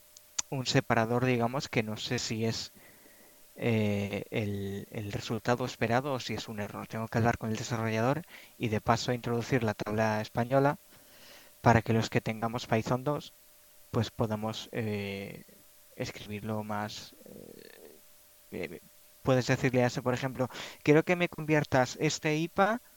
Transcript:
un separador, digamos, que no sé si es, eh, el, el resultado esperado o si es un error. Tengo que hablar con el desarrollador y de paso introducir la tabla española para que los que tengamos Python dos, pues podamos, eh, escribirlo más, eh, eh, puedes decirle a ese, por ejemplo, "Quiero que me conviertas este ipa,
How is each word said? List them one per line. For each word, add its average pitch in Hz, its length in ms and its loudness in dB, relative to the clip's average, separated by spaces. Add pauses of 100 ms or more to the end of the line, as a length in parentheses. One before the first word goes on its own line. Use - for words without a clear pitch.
(500)
un 131 160 -4
separador, 120 600 2
digamos, 123 440 2
que 123 140 0
no 107 140 -6
sé - 200 -4
si 113 280 -2
es, - 260 -2 (840)
eh, 104 760 0
el, 101 580 -4
el 104 220 -8
resultado 120 540 -2
esperado 120 480 0
o 123 60 -2
si 117 140 -6
es 104 140 -8
un 110 120 -10
error. 107 280 -8
Tengo 113 200 -6
que 120 120 0
hablar 117 180 4
con 113 140 -4
el 110 60 -2
desarrollador 113 680 0 (340)
y 120 120 -2
de 107 120 0
paso 123 320 2
introducir 120 480 0
la 107 140 0
tabla 107 460 0
española 135 580 2 (840)
para 117 200 8
que - 120 2
los 110 160 2
que 123 100 2
tengamos 113 480 -4
Python 123 380 2
dos, 147 280 -4 (580)
pues 113 200 0
podamos, 110 640 -4
eh, 101 680 -4 (520)
escribirlo 107 680 -6
más, 107 520 -8 (100)
eh, 50 720 -18 (520)
eh, 85 280 -8 (420)
puedes 127 260 4
decirle 127 360 4
a 123 40 6
ese, 123 140 -2
por 123 120 0
ejemplo, 123 360 -2 (340)
"Quiero 147 200 8
que 180 120 2
me 175 140 0
conviertas 147 720 2
este 151 340 0
ipa, 196 460 0 (160)